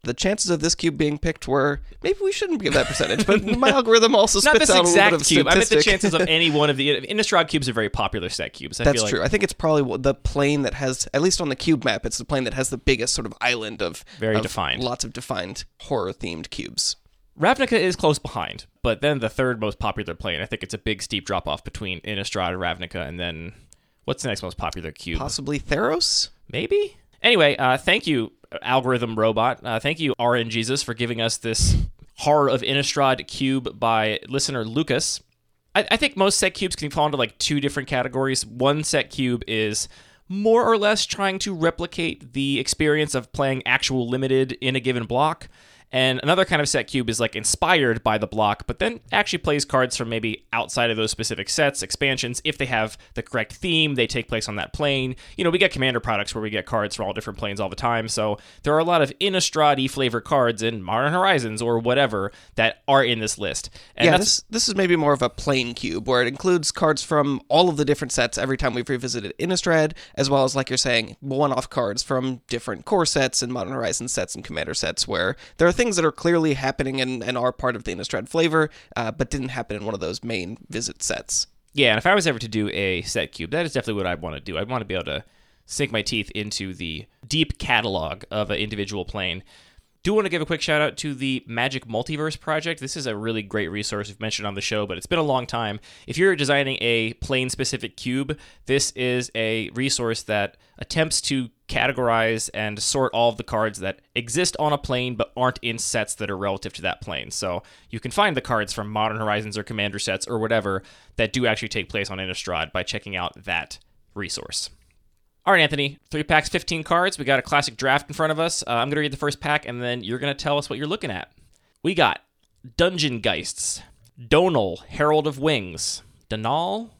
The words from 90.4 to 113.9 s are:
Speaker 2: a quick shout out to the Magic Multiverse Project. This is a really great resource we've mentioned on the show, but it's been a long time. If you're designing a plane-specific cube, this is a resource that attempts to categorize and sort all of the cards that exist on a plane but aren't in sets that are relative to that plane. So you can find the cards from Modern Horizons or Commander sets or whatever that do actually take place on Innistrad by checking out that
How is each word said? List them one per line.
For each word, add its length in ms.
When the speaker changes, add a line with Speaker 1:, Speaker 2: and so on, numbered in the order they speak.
Speaker 2:
a 40
quick 160
shout 180
out 160
to 180
the 320
Magic 400
Multiverse 540
Project. 400
This 160
is 100
a 100
really 260
great 260
resource 400
we've 100
mentioned 300
on 80
the 40
show, 240
but 120
it's 100
been 140
a 20
long 240
time. 320
If 100
you're 160
designing 460
a 340
plane-specific 800
cube, 400
this 260
is 440
a 380
resource 500
that 320
attempts 400
to 300
categorize 840
and 280
sort 300
all 160
of 80
the 60
cards 380
that 200
exist 440
on 140
a 60
plane 380
but 200
aren't 240
in 160
sets 380
that 160
are 60
relative 360
to 80
that 220
plane. 280
So 320
you 100
can 100
find 240
the 60
cards 320
from 160
Modern 300
Horizons 400
or 40
Commander 360
sets 280
or 120
whatever 440
that 140
do 140
actually 240
take 220
place 200
on 60
Innistrad 560
by 120
checking 320
out 280
that 340